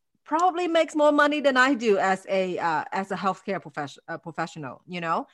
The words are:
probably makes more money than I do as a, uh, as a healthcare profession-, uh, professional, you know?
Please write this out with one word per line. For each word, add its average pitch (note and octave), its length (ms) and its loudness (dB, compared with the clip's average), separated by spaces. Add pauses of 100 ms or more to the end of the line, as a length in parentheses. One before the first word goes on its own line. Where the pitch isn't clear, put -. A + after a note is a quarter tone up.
(260)
probably F4 420 0
makes E4 260 0
more D4+ 180 4
money D4 280 4
than C#4 180 2
I B3+ 160 4
do A3 240 2
as F#3+ 320 0
a, F#3 300 0
uh, D#3 320 0
as G3 200 -6
a G3 40 -4
healthcare F#3 460 -4
profession-, D3 460 -10
uh, D#3+ 100 -8
professional, D#3 680 -10
you F3+ 140 -10
know? E3+ 320 -2